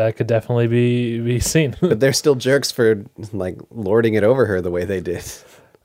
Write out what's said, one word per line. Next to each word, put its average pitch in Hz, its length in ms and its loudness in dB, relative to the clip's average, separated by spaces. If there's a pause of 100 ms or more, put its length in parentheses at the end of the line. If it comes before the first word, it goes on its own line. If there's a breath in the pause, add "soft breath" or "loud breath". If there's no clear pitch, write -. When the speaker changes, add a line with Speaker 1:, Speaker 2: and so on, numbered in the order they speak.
Speaker 1:
I 113 60 -2
could 117 160 -4
definitely 117 400 0
be, 120 520 0
be 120 200 -2
seen. 147 380 0
<laughs> - 20 -12
Speaker 2:
But 135 200 0
they're 131 120 4
still 147 240 2
jerks 127 340 0
for, 110 340 2 (280)
like, 92 260 -6 (120)
lording 113 440 2
it 104 100 2
over 120 220 4
her 95 140 0
the 87 100 -4
way 87 140 -2
they 95 160 -4
did. 87 220 -6 (640 loud breath)